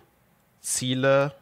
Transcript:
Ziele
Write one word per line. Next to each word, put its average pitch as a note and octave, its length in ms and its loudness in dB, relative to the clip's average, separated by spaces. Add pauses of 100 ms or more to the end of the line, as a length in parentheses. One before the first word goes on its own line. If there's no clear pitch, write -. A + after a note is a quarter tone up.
(600)
Ziele C3+ 800 0